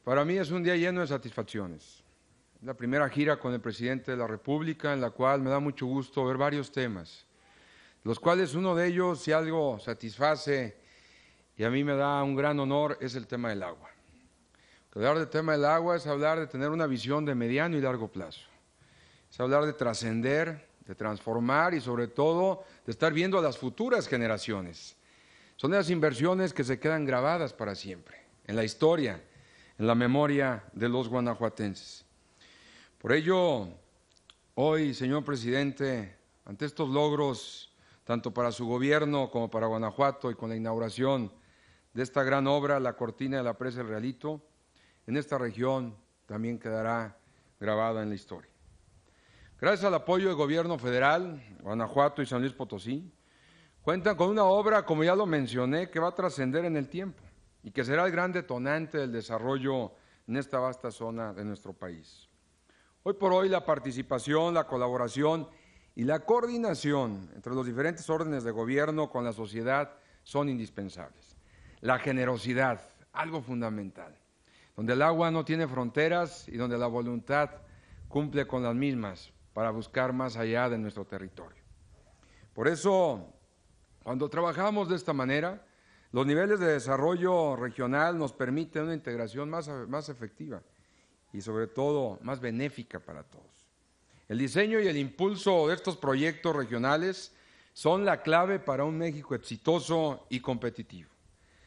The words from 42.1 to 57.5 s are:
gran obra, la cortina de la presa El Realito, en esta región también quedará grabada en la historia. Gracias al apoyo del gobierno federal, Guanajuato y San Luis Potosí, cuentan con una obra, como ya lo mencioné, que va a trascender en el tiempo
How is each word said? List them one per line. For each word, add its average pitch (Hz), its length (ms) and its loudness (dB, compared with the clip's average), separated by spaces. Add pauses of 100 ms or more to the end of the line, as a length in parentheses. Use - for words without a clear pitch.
gran 135 240 2
obra, 143 320 4
la 127 140 0
cortina 131 460 -4
de 127 40 0
la 117 160 -2
presa 127 220 -4
El 117 80 -6
Realito, 131 580 -6 (600)
en 120 80 -2
esta 143 220 -2
región 123 580 -2 (280)
también 113 360 -6
quedará 110 580 -4 (400)
grabada 110 460 0
en 107 60 -4
la 104 40 -4
historia. 95 340 -14 (1120)
Gracias 190 260 2
al 190 80 4
apoyo 185 340 2
del 175 80 2
gobierno 160 420 2
federal, 139 640 2 (200)
Guanajuato 117 600 2
y 127 40 -2
San 123 160 0
Luis 131 100 -2
Potosí, 127 600 -8 (720)
cuentan 185 320 2
con 175 160 4
una 214 140 4
obra, 202 420 6
como 156 160 2
ya 175 140 6
lo 208 100 4
mencioné, 139 640 0
que 165 80 -4
va 170 120 2
a 175 40 -6
trascender 147 500 0
en 165 120 0
el 139 120 -2
tiempo 185 360 -10 (400)